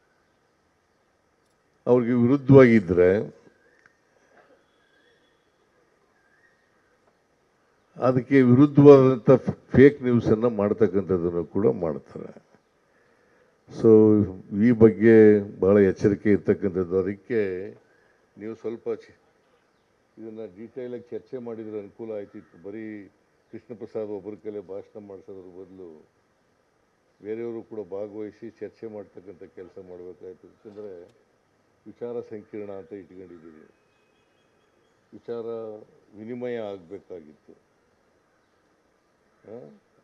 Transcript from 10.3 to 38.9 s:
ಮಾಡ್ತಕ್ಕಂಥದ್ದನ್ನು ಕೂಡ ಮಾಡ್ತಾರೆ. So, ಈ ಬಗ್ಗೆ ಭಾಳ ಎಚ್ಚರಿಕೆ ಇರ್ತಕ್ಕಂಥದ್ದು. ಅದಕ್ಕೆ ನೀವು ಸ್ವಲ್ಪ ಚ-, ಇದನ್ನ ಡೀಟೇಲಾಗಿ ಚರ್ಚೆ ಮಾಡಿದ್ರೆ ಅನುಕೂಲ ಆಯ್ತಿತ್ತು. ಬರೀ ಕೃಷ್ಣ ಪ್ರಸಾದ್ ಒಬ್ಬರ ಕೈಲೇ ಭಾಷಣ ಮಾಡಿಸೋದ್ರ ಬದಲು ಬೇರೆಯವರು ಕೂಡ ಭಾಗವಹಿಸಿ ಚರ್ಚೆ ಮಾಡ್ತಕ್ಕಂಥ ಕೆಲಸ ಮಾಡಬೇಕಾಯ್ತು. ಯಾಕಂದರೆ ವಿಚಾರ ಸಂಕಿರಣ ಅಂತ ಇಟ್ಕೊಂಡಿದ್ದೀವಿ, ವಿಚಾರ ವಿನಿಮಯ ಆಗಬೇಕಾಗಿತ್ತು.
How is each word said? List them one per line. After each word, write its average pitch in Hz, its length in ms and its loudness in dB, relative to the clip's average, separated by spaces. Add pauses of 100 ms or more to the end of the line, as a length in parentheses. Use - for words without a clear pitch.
ಮಾಡ್ತಕ್ಕಂಥದ್ದನ್ನು 95 960 -2
ಕೂಡ 98 220 -2
ಮಾಡ್ತಾರೆ. - 840 -8 (1300)
So, 107 420 6 (400)
ಈ 120 80 2
ಬಗ್ಗೆ 110 680 6 (200)
ಭಾಳ 98 180 2
ಎಚ್ಚರಿಕೆ 101 540 0
ಇರ್ತಕ್ಕಂಥದ್ದು. 92 680 -2
ಅದಕ್ಕೆ 98 720 -8 (680)
ನೀವು 107 180 -16
ಸ್ವಲ್ಪ 113 340 -12
ಚ-, - 280 -12 (1000)
ಇದನ್ನ 110 220 -18 (180)
ಡೀಟೇಲಾಗಿ 120 540 -16
ಚರ್ಚೆ 117 260 -14
ಮಾಡಿದ್ರೆ 110 420 -14
ಅನುಕೂಲ 101 320 -16
ಆಯ್ತಿತ್ತು. 101 520 -16
ಬರೀ 104 440 -16 (440)
ಕೃಷ್ಣ 113 240 -20
ಪ್ರಸಾದ್ 110 340 -12
ಒಬ್ಬರ 104 240 -14 (100)
ಕೈಲೇ 107 160 -12
ಭಾಷಣ 95 400 -18
ಮಾಡಿಸೋದ್ರ 95 500 -20
ಬದಲು 90 580 -20 (1160)
ಬೇರೆಯವರು 113 400 -12
ಕೂಡ 110 160 -16
ಭಾಗವಹಿಸಿ 101 720 -14
ಚರ್ಚೆ 104 380 -18
ಮಾಡ್ತಕ್ಕಂಥ 98 560 -20 (120)
ಕೆಲಸ 92 220 -20
ಮಾಡಬೇಕಾಯ್ತು. 90 680 -20
ಯಾಕಂದರೆ 101 560 -20 (840)
ವಿಚಾರ 120 340 -12
ಸಂಕಿರಣ 104 500 -16
ಅಂತ 98 220 -18
ಇಟ್ಕೊಂಡಿದ್ದೀವಿ, 87 760 -20 (1500)
ವಿಚಾರ 117 320 -14 (720)
ವಿನಿಮಯ 120 400 -12
ಆಗಬೇಕಾಗಿತ್ತು. 90 1120 -18 (1800)